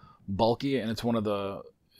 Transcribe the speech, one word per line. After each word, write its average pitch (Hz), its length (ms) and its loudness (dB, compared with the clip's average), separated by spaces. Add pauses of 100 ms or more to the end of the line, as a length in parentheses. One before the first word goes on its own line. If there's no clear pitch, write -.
(280)
bulky, 117 500 2
and 110 120 -2
it's 110 120 -4
one 120 140 2
of 107 80 0
the, 101 380 -2 (380)